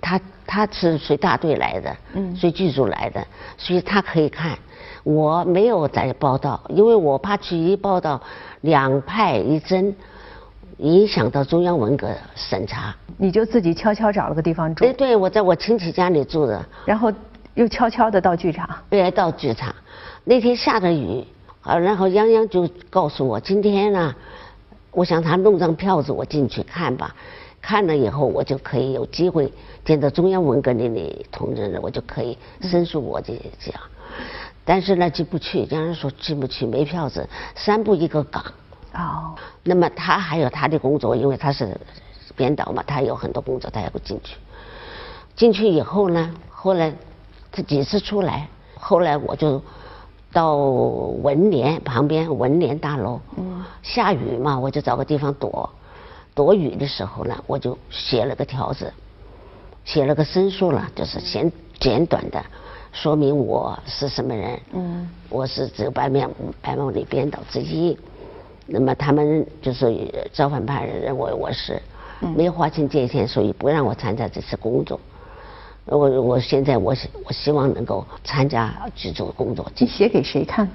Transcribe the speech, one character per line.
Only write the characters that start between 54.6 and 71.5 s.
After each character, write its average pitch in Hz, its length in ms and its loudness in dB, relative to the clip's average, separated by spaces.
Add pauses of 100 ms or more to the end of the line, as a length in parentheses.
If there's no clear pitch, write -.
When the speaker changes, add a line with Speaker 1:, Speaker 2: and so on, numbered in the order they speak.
Speaker 1:
就 143 120 -4
找 123 140 0
个 135 100 -2
地 151 100 0
方 143 200 0
躲。 - 340 -6 (640)
躲 147 220 6
雨 160 200 0
的 139 120 -2
时 113 180 -6
候 - 180 -10
呢， - 120 -4 (100)
我 139 120 -2
就 127 200 -4 (140)
写 - 340 0
了 127 100 -4
个 - 80 -4
条 131 300 -4
子， - 180 -8 (920)
写 143 200 2
了 147 80 2
个 147 100 0
申 190 260 2
诉 190 220 0
了， - 140 0 (100)
就 - 100 -4
是 - 160 -8
简， 156 300 -2 (280)
简 131 260 2
短 - 240 -2
的 - 140 -6 (480)
说 151 240 0
明 147 220 2
我 120 480 -2
是 - 240 -6
什 131 140 -6
么 123 120 -4
人。 98 240 -8 (140)
Speaker 2:
嗯。 175 360 -8 (200)
Speaker 1:
我 131 180 -4
是 135 200 -6
这 - 180 -6
个 131 60 -4
白 135 180 -2
面， 135 200 0 (320)
白 131 140 -6
毛 135 160 -2
女 - 140 -4
编 139 240 -2
导 - 100 -10 (100)
之 131 120 -6
一。 160 360 -2 (720)
那 113 140 -2
么 131 140 2
他 143 180 0
们 151 320 2 (160)
就 131 100 -2
是 120 240 0 (380)
造 143 160 2
反 139 160 -2
派 139 180 -4
人 - 200 -6
认 131 140 -4
为 - 140 -4
我 - 220 -4